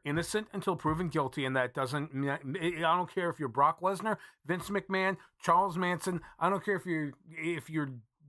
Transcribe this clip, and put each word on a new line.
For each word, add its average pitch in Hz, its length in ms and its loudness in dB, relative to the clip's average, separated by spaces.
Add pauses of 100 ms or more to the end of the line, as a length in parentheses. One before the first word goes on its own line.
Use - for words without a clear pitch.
innocent 165 480 -2
until 190 220 -2
proven 160 340 0
guilty, 143 340 0
and 131 120 0
that 127 180 0
doesn't 143 400 -2
mean, 139 160 0
I, 139 80 0
I 165 580 0
don't 180 160 0
care 175 200 0
if - 80 -6
you're 143 100 -2
Brock 139 320 4
Lesnar, 196 360 0 (280)
Vince 175 240 -2
McMahon, 190 480 0 (240)
Charles 180 340 4
Manson. 180 460 0 (180)
I 175 120 2
don't 196 120 0
care 202 120 0
if 170 100 -6
you're, 156 280 -2 (180)
if 160 360 -4
you're 156 220 -2 (400)